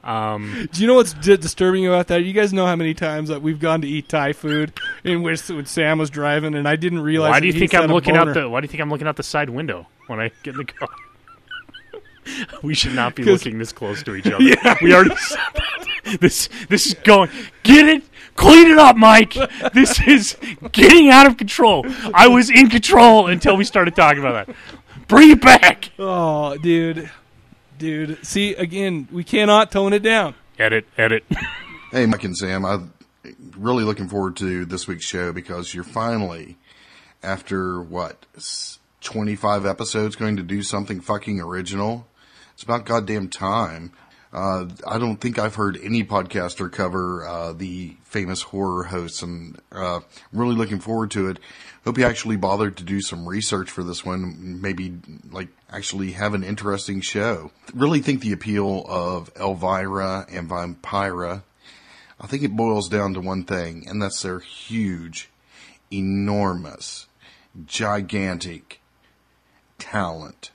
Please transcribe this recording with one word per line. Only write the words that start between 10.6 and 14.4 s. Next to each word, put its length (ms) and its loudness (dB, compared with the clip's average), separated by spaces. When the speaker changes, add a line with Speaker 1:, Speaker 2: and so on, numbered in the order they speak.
Speaker 1:
car? 280 -12
<laughs> 1700 -20
We 120 -6
should 200 -4
not 200 -2
be 100 -8
Speaker 2:
'Cause 220 4
Speaker 1:
looking 120 -8
this 140 -10
close 300 -10
to 120 -10
each 120 -8
other. 100 -2
Speaker 2:
<laughs> 60 -2